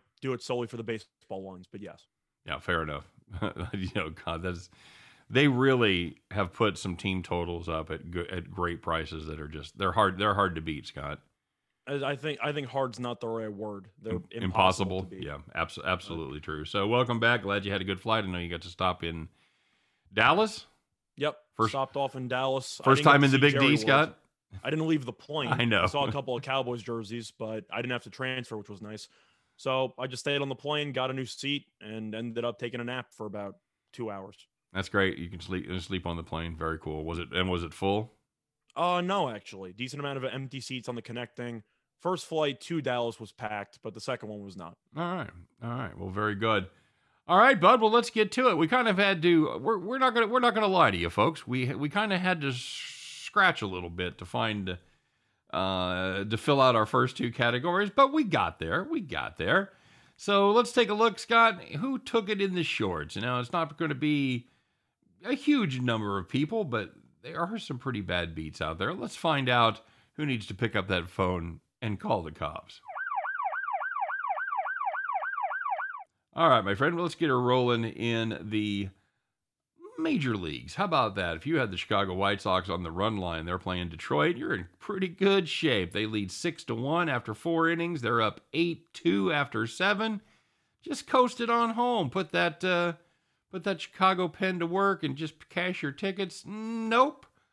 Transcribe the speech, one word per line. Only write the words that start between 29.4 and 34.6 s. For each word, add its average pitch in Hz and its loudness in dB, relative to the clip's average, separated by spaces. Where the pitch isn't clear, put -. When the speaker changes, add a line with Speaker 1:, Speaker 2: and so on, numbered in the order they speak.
Speaker 1:
So 131 -2
I 127 -6
just 127 -8
stayed 143 -2
on 139 -4
the 131 -6
plane, 147 -4
got 131 -2
a 131 -6
new 131 -6
seat, 139 -6
and 110 -10
ended 117 -6
up 117 -6
taking 120 -8
a 120 -6
nap 123 -8
for 110 -10
about 101 -8
two 113 -8
hours. 98 -12